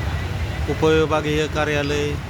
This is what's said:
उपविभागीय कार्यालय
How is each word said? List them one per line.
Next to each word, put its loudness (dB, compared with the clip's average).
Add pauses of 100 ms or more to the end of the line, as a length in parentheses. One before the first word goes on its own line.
(720)
उपविभागीय 2
कार्यालय 0 (200)